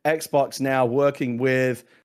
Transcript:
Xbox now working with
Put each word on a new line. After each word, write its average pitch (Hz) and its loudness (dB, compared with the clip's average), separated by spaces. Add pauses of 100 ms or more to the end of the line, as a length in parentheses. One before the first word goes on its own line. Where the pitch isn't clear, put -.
Xbox 147 0
now 135 2
working 135 0
with 127 0 (200)